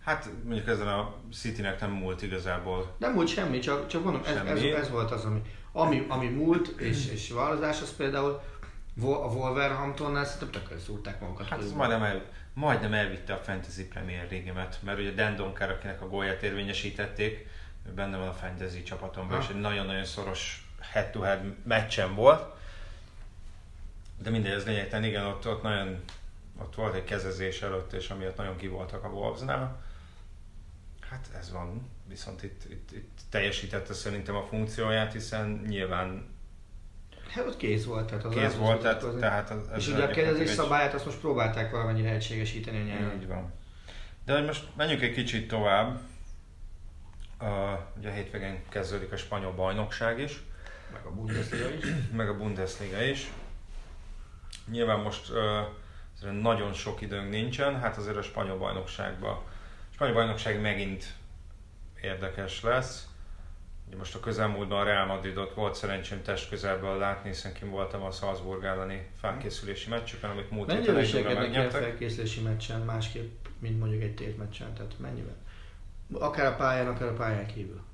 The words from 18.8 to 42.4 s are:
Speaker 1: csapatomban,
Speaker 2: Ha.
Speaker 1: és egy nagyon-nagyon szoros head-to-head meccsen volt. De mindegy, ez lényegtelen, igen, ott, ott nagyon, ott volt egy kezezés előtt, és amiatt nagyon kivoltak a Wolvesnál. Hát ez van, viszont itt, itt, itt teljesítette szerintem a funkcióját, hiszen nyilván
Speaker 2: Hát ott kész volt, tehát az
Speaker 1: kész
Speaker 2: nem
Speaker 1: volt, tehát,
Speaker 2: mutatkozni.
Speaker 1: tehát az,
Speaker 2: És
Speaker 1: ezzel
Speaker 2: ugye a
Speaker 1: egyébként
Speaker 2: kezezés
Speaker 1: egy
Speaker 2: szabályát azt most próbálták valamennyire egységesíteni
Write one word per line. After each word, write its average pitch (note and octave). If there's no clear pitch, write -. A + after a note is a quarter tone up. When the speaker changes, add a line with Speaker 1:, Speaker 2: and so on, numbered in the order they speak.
Speaker 1:
csapatomban, F#2
Speaker 2:
Ha. C#3
Speaker 1:
és A2+
egy G2+
nagyon-nagyon G2
szoros -
head-to-head G2
meccsen G#2+
volt. C3+
De G#2+
mindegy, A2
ez G2+
lényegtelen, G#2+
igen, G2+
ott, G2+
ott A2
nagyon, G2
ott -
volt C#3+
egy D#3
kezezés F#2+
előtt, F#2+
és F#2+
amiatt F#2+
nagyon F#2+
kivoltak F#2+
a G2
Wolvesnál. B2+
Hát C3
ez F2
van, F2+
viszont F#2+
itt, G2
itt, -
itt -
teljesítette G2+
szerintem G2+
a G2+
funkcióját, A2
hiszen G#2+
nyilván F#2
Speaker 2:
Hát B3
ott B3+
kész A2
volt, A2
tehát G#2+
az A2+
Speaker 1:
kész A2
Speaker 2:
nem A2
Speaker 1:
volt, A2
tehát, A2+
Speaker 2:
mutatkozni. A#2+
Speaker 1:
tehát G#2
az, G#2+
Speaker 2:
És A2
Speaker 1:
ezzel C#3+
Speaker 2:
ugye C#3
a -
Speaker 1:
egyébként D#3
Speaker 2:
kezezés D#3+
Speaker 1:
egy -
Speaker 2:
szabályát C#3+
azt C#3+
most C3+
próbálták A2+
valamennyire A2
egységesíteni A2